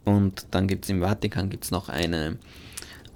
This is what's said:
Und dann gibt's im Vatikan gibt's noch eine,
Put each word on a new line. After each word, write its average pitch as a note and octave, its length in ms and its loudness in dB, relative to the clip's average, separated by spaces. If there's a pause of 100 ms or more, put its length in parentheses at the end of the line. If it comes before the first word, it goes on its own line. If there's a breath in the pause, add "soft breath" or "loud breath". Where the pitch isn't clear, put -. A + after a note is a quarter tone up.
Und G2+ 460 4
dann F#2+ 160 2
gibt's F#2+ 220 0
im F#2+ 120 2
Vatikan G2 500 0
gibt's - 200 -8
noch F2+ 180 -2
eine, E2 500 -2 (760 loud breath)